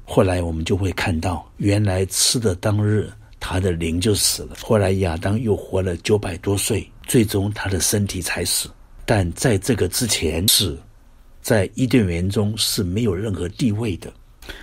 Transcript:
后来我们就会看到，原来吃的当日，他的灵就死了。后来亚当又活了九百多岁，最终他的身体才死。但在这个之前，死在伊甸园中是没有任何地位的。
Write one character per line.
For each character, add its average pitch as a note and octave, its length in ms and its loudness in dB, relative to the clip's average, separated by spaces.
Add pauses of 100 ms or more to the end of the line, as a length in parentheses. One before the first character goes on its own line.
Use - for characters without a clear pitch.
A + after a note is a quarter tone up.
后 - 180 4
来 F#2 180 2
我 E2+ 100 -2
们 D#2+ 140 -4
就 G2 120 0
会 F#2 160 -2
看 E2 260 -2
到， E2 400 -4
原 G#2 240 2
来 F#2+ 240 2
吃 - 320 0
的 G#2 160 2
当 G#2 320 0
日， G#2 240 2 (300)
他 F#2+ 200 -2
的 F#2 100 2
灵 E2 300 -2
就 G#2 140 4
死 - 300 0
了。 - 160 -14
后 A#2 160 2
来 G2 160 4
亚 F#2 240 0
当 G2 240 0
又 G#2+ 160 2
活 - 240 -4
了 F2+ 180 -2
九 G#2+ 200 2
百 F2+ 200 -6
多 G2+ 180 0
岁， F#2+ 320 -2 (180)
最 A#2 180 4
终 G#2 280 0
他 - 180 -6
的 - 100 0
身 G#2 260 0
体 F#2 140 -6
才 E2+ 240 -4
死。 - 260 -2 (360)
但 G2 260 2
在 A2+ 240 2
这 A#2 180 0
个 G2 140 0
之 - 180 -2
前， E2 420 -2
死 D#2 300 2 (640)
在 G#2 340 2
伊 C3 120 2
甸 A#2 200 4
园 F2 220 0
中 G#2 300 0
是 - 240 -2
没 F#2+ 200 -2
有 G#2 120 0
任 G#2 180 -4
何 F2 180 -4
地 A#2+ 220 0
位 G#2 260 -2
的。 - 140 -14 (500)